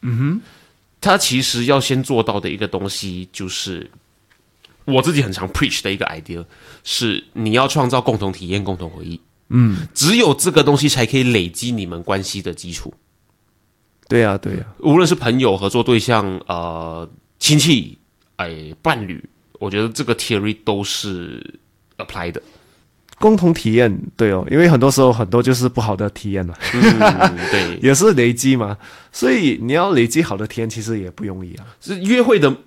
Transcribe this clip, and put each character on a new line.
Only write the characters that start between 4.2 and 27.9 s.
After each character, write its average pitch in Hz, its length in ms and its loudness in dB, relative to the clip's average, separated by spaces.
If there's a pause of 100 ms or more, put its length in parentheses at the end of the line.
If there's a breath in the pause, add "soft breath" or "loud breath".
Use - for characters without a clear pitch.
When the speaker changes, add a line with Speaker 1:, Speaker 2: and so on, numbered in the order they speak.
Speaker 2:
我 135 160 2
自 156 140 0
己 143 80 2
很 104 100 -4
常 92 160 -8
preach 139 320 -4
的 98 100 -6
一 98 60 -4
个 - 80 -6
idea， 82 400 -8 (400 loud breath)
是 - 480 -4
你 110 200 -2
要 127 140 4
创 131 220 0
造 127 140 0
共 110 160 0
同 98 120 -4
体 90 180 -12
验、 98 140 -2
共 95 140 -6
同 87 140 -12
回 85 120 -16
忆。 85 160 -10 (300)
Speaker 1:
嗯。 110 460 2
Speaker 2:
只 175 220 2
有 202 180 4
这 - 160 0
个 151 120 6
东 143 140 4
西 143 140 2
才 123 160 2
可 135 100 -2
以 131 60 4
累 113 260 0
积 117 240 -8
你 104 140 -4
们 85 160 -10
关 98 200 -2
系 95 200 -10
的 87 100 -10
基 87 180 -14
础。 - 220 -12 (1160)
Speaker 1:
对 120 140 4
啊， 101 140 2
对 98 220 -8
啊。 - 80 -10 (140)
Speaker 2:
无 - 160 4
论 175 120 6
是 175 60 2
朋 123 260 0
友、 110 160 2
合 98 140 -4
作 120 120 2
对 120 160 4
象、 101 480 0
呃， 82 600 -8 (300)
亲 151 200 2
戚、 135 380 2 (400)
哎， 80 460 -10
伴 117 260 -2
侣， 87 160 -12 (340)
我 101 120 -6
觉 101 100 0
得 117 80 0
这 117 160 -8
个 117 100 -2
theory 107 400 -2 (100)
都 101 200 -2
是 87 760 -10 (380)
apply 90 340 -10
的。 80 120 -10 (760 soft breath)
Speaker 1:
共 220 180 6
同 175 160 4
体 113 220 0
验， 117 200 4 (220)
对 107 160 2
哦， 92 180 -2
因 143 80 4
为 175 80 8
很 156 140 6
多 135 100 6
时 131 80 2
候 131 140 6
很 110 160 -2
多 120 140 4
就 131 100 2
是 123 160 0
不 123 100 -4
好 110 160 -2
的 101 140 -2
体 101 220 -10
验 98 160 -2
嘛。 85 80 -10 (180)
Speaker 2:
嗯， 185 640 4 (140)
对。 90 300 -2
Speaker 1:
<laughs> - 60 0
也 135 80 6